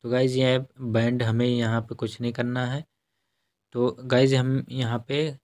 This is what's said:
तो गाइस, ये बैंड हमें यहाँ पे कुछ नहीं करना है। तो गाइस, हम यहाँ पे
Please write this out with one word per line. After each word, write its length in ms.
तो 60
गाइस, 220
ये 340
बैंड 420
हमें 240
यहाँ 340
पे 140
कुछ 260
नहीं 120
करना 320
है। 200
तो 280
गाइस, 340
हम 360
यहाँ 380
पे 360